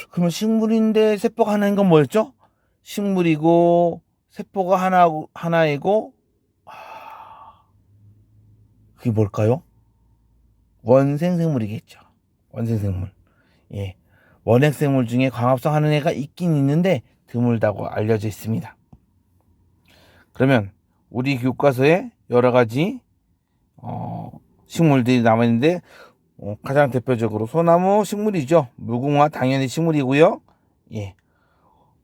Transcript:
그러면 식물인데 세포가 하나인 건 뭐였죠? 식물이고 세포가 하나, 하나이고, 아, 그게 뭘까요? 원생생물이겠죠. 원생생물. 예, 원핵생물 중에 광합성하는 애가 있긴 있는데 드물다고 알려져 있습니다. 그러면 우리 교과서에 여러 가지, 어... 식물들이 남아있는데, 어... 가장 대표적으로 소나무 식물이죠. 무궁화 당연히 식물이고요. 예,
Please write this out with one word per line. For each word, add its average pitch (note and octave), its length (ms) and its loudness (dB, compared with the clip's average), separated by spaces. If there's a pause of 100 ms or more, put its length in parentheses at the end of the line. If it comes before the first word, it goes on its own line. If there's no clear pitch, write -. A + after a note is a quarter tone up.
(100)
그러면 F3 200 -2
식물인데 A3 840 0
세포가 G#3+ 360 -2
하나인 G#3 220 0
건 G3 140 2
뭐였죠? D#3+ 460 2 (480)
식물이고 E3+ 1200 0 (280)
세포가 F#3+ 460 -4
하나, F#3 320 4 (260)
하나이고, E3 800 -2 (540)
아, - 60 -20 (2250)
그게 - 160 -6
뭘까요? A2 520 0 (1200)
원생생물이겠죠. C#3+ 1160 0 (520)
원생생물. G2+ 600 -4 (640)
예, G2 220 -10 (480)
원핵생물 C3+ 640 2
중에 B2 240 -2
광합성하는 C3 640 0
애가 D3+ 180 -2
있긴 D#3+ 440 -4
있는데 D3 460 0 (240)
드물다고 A2 600 -2
알려져 G#2+ 400 -2
있습니다. - 480 -8 (1600)
그러면 B2+ 380 2 (400)
우리 B2+ 280 -4
교과서에 C#3 720 0 (200)
여러 B2 220 0
가지, B2+ 480 0 (760)
어... - 540 -12 (360)
식물들이 B2+ 560 2
남아있는데, A#2 580 2 (580)
어... G2+ 240 -12
가장 C#3 280 2
대표적으로 A2+ 560 -2
소나무 F3 580 2
식물이죠. E3+ 720 -2
무궁화 C#3 520 0
당연히 C3+ 400 -2
식물이고요. D#3 720 2 (540)
예, G2+ 200 -10 (880)